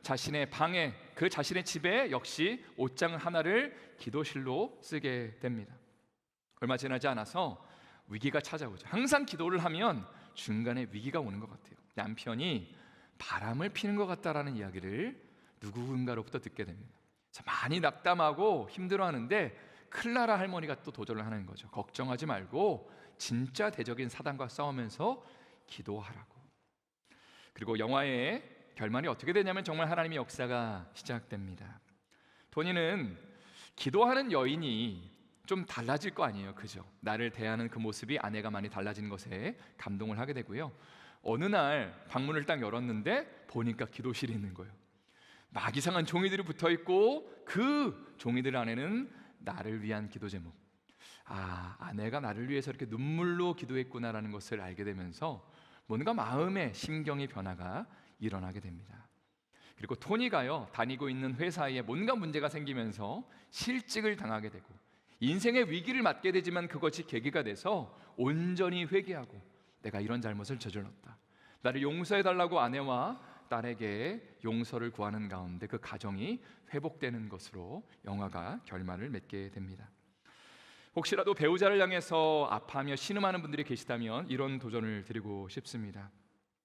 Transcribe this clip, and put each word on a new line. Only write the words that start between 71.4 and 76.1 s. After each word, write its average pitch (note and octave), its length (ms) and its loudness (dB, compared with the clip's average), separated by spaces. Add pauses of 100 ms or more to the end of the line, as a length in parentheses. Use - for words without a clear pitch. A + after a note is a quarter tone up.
나를 B2+ 200 4
용서해달라고" F3+ 800 4
아내와 C3+ 600 2 (280)
딸에게 A#2 960 -2
용서를 A#2 480 0
구하는 G#2 360 -2
가운데 F#2 380 -6
그 A2 120 -4
가정이 A2 640 -4 (320)